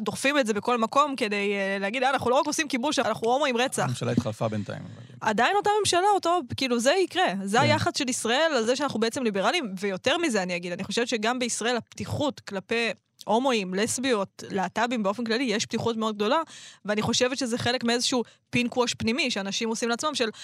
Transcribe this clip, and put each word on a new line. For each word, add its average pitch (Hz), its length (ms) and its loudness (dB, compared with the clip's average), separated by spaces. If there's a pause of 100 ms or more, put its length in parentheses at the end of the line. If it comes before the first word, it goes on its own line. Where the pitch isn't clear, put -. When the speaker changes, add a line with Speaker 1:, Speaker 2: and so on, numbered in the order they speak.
Speaker 1:
דוחפים 262 380 0
את 240 80 2
זה 220 60 2
בכל 240 240 0
מקום 269 380 2
כדי, 208 380 -2
אה, 196 260 -2
להגיד, 214 240 -2
"אה, 254 60 4
אנחנו 254 200 0
לא 247 60 4
רק 302 120 4
עושים 302 200 -2
כיבוש, 277 320 0
אנחנו 220 320 0
הומואים 262 260 2
רצח". 240 260 0
Speaker 2:
הממשלה 123 280 -2
התחלפה 117 360 -4
בינתיים, 104 340 -6 (140)
אבל. - 80 -16 (220)
Speaker 1:
עדיין 233 320 2
אותה 403 140 2 (100)
ממשלה, 381 360 2
אותו, 349 240 2 (180)
כאילו, 247 220 0
זה 240 120 4 (120)
יקרה. 349 220 0 (180)
זה 196 140 2
Speaker 2:
כן. 277 60 6
Speaker 1:
היחס 302 340 2
של 254 120 0
ישראל 262 480 2
על 226 80 2
זה 247 100 2
שאנחנו 262 240 -2
בעצם 233 240 0
ליברלים, 214 560 0
ויותר 202 380 0
מזה 247 260 0
אני 180 120 -4
אגיד, 175 160 -6
אני 185 120 -6
חושבת 226 240 -2
שגם 233 320 0
בישראל 240 380 -2
הפתיחות - 600 -4
כלפי 226 500 -4 (360)
הומואים, 220 480 2
לסביות, 226 760 -2
להט"בים 208 540 0
באופן 208 200 -2
כללי, 226 200 -2
יש 220 220 0
פתיחות 226 320 -2
מאוד 220 180 -2
גדולה, 208 220 2 (480)
ואני 208 160 0
חושבת 247 360 0
שזה 240 200 -2
חלק 240 260 -2
מאיזשהו 240 400 0 (260)
פינקווש 240 440 0
פנימי 240 380 -2
שאנשים 202 380 -4
עושים 233 200 -2
לעצמם, 269 260 -2
של 233 140 0 (140)